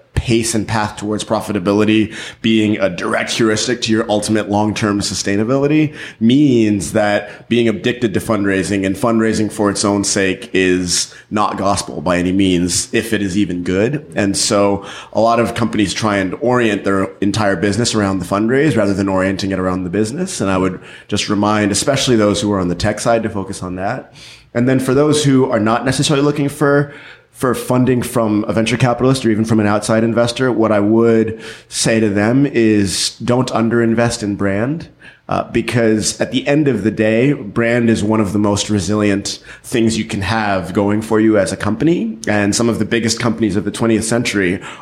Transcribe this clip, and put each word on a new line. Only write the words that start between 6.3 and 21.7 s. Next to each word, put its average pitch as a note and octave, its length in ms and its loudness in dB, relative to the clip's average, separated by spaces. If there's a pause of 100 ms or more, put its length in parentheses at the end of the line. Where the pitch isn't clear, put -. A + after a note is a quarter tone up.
that G#2 560 -2
being A#2 200 2
addicted A2+ 440 0
to G#2+ 60 0
fundraising G2 680 0
and F#2+ 120 0
fundraising A2 540 0
for G#2 200 0
its G2 140 -2
own G2+ 180 2
sake F#2+ 500 -2
is F#2 600 0 (160)
not G2 260 -2
gospel G2 440 -2
by F2 180 0
any F2+ 140 0
means, F2+ 600 0
if A2+ 200 -2
it G2+ 100 0
is F#2+ 160 -2
even F2+ 240 -2
good. G#2 420 -2 (120)
And G2 200 0
so G2+ 480 0 (280)
a - 80 -2
lot A#2 180 4
of A2+ 160 0
companies G#2 400 -2
try G#2 220 -2
and F#2 240 -2
orient A#2 420 0
their G2 220 0 (140)
entire G2+ 360 0
business G2+ 400 0
around G2 240 0
the F2 80 -6
fundraise A#2 500 2
rather G2+ 180 2
than G2 140 0
orienting F#2+ 440 0
it F#2 80 -2
around F#2 240 -2
the F2 60 -6
business. A2+ 500 -4
And G2 100 0
I F#2+ 80 0
would F#2 240 -2 (240)
just G#2 220 -4
remind, G#2 420 2